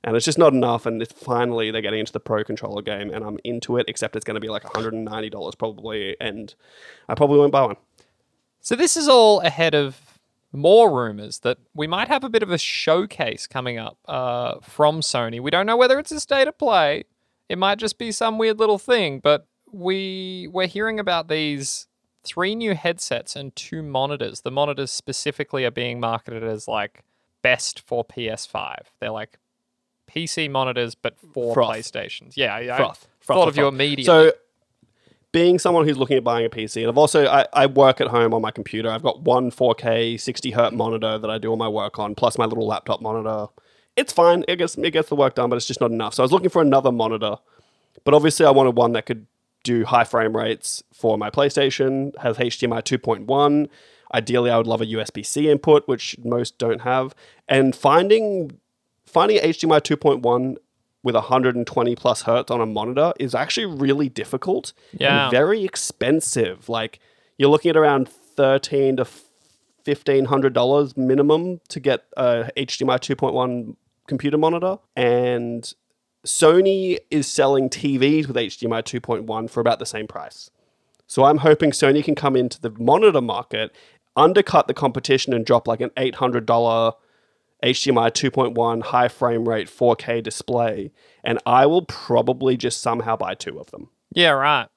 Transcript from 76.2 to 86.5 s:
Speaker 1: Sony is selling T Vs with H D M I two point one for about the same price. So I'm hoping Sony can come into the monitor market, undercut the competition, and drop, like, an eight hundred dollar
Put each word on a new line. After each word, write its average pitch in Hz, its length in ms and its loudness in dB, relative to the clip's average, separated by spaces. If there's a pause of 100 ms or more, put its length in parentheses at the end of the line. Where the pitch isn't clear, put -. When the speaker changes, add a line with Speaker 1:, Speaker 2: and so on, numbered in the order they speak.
Speaker 1:
Sony 185 720 4 (140)
is 147 160 0
selling 135 420 2
T 139 280 -4
Vs 147 300 2
with 123 100 -4
H 113 200 -4
D - 80 -10
M 113 80 -2
I 117 80 -4
two 120 180 -8
point 117 260 -4
one 110 220 -6
for - 140 -6
about 117 180 2
the 113 60 -8
same 107 220 -10
price. - 420 -16 (560)
So - 180 2
I'm 151 140 6
hoping 151 340 4
Sony 143 320 2
can 151 120 -2
come 139 200 -2
into 127 240 -2
the 113 120 -6
monitor 143 500 4
market, 110 520 -8 (440)
undercut 180 500 4
the 131 60 -2
competition, 131 600 -2
and 113 120 -2
drop, 120 240 2
like, 113 100 -2
an 127 160 -4
eight 131 200 -2
hundred 120 300 -2
dollar 113 480 2 (680)